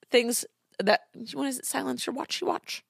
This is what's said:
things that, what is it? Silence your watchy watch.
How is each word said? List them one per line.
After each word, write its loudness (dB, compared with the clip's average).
things 4
that, 4
what -2
is -4
it? -10
Silence -2
your -2
watchy -4
watch. -4